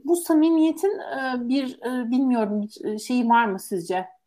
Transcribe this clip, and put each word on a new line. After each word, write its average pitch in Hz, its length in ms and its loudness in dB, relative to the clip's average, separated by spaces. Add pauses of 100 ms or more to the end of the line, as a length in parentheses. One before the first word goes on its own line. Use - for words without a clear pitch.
bu 330 100 2
samimiyetin, 320 840 2
e, 254 500 -6
bir, 262 320 -2
e, 247 300 -4
bilmiyorum, 233 500 2
bir, - 240 -10
e, 214 140 -4
şeyi 247 300 0
var 233 160 6
mı 190 140 -2
sizce? 185 460 -4 (220)